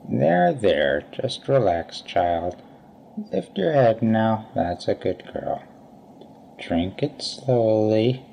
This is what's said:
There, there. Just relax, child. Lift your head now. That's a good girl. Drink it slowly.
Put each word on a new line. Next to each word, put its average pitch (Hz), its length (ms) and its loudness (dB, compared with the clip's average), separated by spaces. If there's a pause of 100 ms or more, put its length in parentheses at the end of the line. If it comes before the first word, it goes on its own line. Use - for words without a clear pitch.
There, 165 440 2
there. 76 600 0
Just - 360 -8
relax, 98 520 0
child. 87 560 -2 (760)
Lift - 240 -6
your 180 160 0
head 120 300 4
now. 110 520 2
That's 87 340 -4
a 104 60 0
good - 380 -6
girl. - 300 -6 (960)
Drink 87 440 -4
it - 200 -6
slowly. 110 1080 2